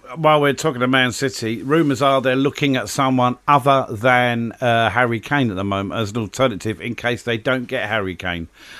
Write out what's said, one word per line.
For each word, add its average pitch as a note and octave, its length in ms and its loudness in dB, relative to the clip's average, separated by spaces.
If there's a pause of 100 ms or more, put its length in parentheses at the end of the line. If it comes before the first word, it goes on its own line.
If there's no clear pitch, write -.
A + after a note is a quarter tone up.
(160)
while D#3 260 4
we're C#3+ 100 2
talking C3 280 -4
to B2 60 2
Man B2+ 260 4
City, A#2 500 -4
rumours C#3+ 400 2
are C#3 180 4
they're C3 160 0
looking C3+ 400 0
at G#2+ 140 -4
someone B2+ 480 0 (100)
other C3+ 400 4
than, A#2+ 720 2
uh, A#2 300 2
Harry A#2 300 0
Kane C#3 280 0
at F#2 80 -4
the F#2+ 80 -4
moment G2 340 -4
as G#2 120 -4
an A2+ 80 -6
alternative G#2+ 600 -4
in A#2 160 -8
case A#2+ 280 -4
they A#2 160 -4
don't B2+ 260 -2
get A2+ 240 -6
Harry G2 280 -2
Kane. F2 320 -6 (320)